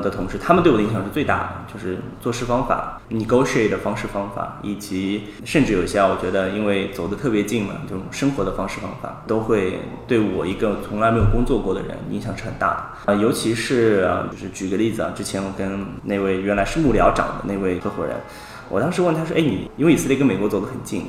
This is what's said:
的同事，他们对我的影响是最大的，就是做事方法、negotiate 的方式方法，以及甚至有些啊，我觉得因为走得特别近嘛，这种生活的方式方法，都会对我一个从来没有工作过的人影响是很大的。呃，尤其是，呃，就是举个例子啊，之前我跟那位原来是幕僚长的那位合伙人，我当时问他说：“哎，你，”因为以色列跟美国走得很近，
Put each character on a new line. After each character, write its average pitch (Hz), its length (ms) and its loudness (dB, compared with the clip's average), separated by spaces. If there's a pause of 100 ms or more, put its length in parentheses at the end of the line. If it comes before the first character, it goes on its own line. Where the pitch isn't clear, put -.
的 98 80 0
同 95 200 -4
事， 104 80 -6
他 - 160 2
们 175 100 4
对 160 80 6
我 117 60 4
的 107 60 2
影 107 80 -2
响 95 120 -4
是 98 80 -6
最 151 120 -2
大 95 140 0
的， - 360 -8
就 101 60 -12
是 92 180 -6 (240)
做 120 100 -4
事 117 140 -4
方 120 200 0
法、 - 440 -2
negotiate 113 600 2
的 95 80 0
方 104 180 -2
式 - 120 -6
方 101 260 -4
法， - 280 -6
以 104 140 -4
及 98 500 -4 (180)
甚 131 220 4
至 110 80 2
有 90 120 4
些 101 140 2
啊， 98 80 8
我 92 160 2
觉 92 80 0
得 95 180 2
因 104 160 -2
为 98 260 0
走 85 160 -4
得 98 100 -4
特 131 120 0
别 104 140 4
近 107 220 0
嘛， 98 80 -6 (140)
这 98 60 -8
种 92 180 -6
生 139 200 0
活 104 140 0
的 92 80 -2
方 95 140 -4
式 - 120 -8
方 95 120 -8 (100)
法， - 260 -10
都 110 140 2
会 110 380 2 (280)
对 120 120 4
我 92 260 0
一 95 80 -2
个 98 340 0
从 104 120 -4
来 113 120 4
没 117 60 4
有 107 140 6
工 123 140 4
作 120 140 2
过 95 140 0
的 98 80 -2
人 - 160 -8 (120)
影 104 120 -4
响 107 160 -4
是 - 80 -10
很 - 120 -6
大 95 120 2
的。 - 140 -2 (220)
呃， 101 120 4
尤 110 140 4
其 117 220 0
是， 113 540 4
呃， 95 200 0
就 - 100 -10
是 98 120 -8
举 92 200 -6
个 95 80 0
例 110 140 4
子 101 100 -4
啊， 73 140 -2
之 104 80 -6
前 98 200 -4
我 98 140 -4
跟 98 280 -4 (180)
那 101 160 0
位 95 200 2
原 101 160 2
来 98 80 4
是 - 160 0
幕 139 140 6
僚 92 200 6
长 - 140 2 (120)
的 - 60 -8
那 98 120 -2
位 92 220 0
合 104 100 -4
伙 90 160 -4
人， 60 100 -4 (540)
我 98 100 2
当 156 120 2
时 185 100 0
问 170 140 4
他 160 100 -2
说 156 120 -4
：“哎， 165 40 4
你，” 104 360 0
因 135 80 2
为 165 80 8
以 120 40 6
色 - 100 0
列 135 100 4
跟 139 100 4
美 98 80 4
国 101 120 0
走 101 120 2
得 101 80 -2
很 - 160 -8
近， 90 260 -6